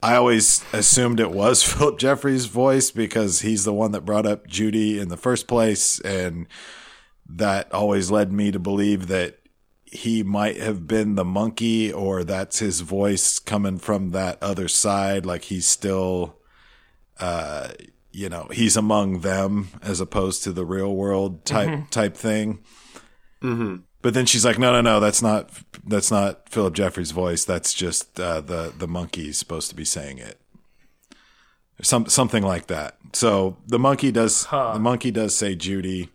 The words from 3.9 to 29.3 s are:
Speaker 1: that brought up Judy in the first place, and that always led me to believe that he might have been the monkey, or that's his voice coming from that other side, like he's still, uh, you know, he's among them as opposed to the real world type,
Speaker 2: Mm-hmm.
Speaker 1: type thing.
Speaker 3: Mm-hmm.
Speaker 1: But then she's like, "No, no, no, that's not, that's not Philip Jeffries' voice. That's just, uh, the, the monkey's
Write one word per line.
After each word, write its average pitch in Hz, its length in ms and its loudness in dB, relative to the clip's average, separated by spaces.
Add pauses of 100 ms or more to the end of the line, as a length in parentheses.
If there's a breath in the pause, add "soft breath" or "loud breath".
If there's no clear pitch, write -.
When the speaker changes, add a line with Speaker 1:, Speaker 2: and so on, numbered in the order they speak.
Speaker 1:
that 85 120 -6
brought 107 220 2
up 104 180 -2
Judy 107 540 0
in 98 100 -6
the 85 80 -8
first 123 300 -2
place, 113 540 2
and 90 460 -4 (800 loud breath)
that 98 460 -2
always 98 380 0
led 104 200 2
me 101 200 2
to 95 80 -2
believe 101 480 0
that 90 320 -2 (460)
he 113 360 -2
might 104 360 0
have 101 280 -4
been 107 300 2
the 95 100 0
monkey, 110 680 0
or 95 320 -2
that's 95 360 -4
his 92 220 -2
voice 98 580 0
coming 101 400 -2
from 98 320 -2
that 92 300 -4
other 98 260 -4
side, 98 580 0
like 87 200 -6
he's 90 200 -4
still, 92 720 0 (840 soft breath)
uh, 76 500 -6 (420)
you 95 180 -8
know, 85 220 -10
he's 113 260 2
among 104 440 2
them 98 480 -2 (120)
as 98 200 -6
opposed 95 420 -2
to 98 80 -6
the 87 140 -4
real 95 300 -4
world 95 500 -2
type, 107 240 0
Speaker 2:
Mm-hmm. 151 200 -6
Speaker 1:
type 104 260 0
thing. 107 440 -2 (840 loud breath)
Speaker 3:
Mm-hmm. 117 360 -4 (240)
Speaker 1:
But 120 120 2
then 127 120 2
she's 117 200 4
like, 113 140 4
"No, 123 140 6
no, 120 80 6
no, 113 180 6
that's 104 220 4
not, 107 280 0 (360)
that's 104 260 0
not 98 380 0
Philip 98 260 0
Jeffries' 90 360 -2
voice. 87 340 -2
That's 90 280 -2
just, - 460 -4
uh, 85 220 -4
the, 82 360 -8
the 85 100 -6
monkey's 82 500 -8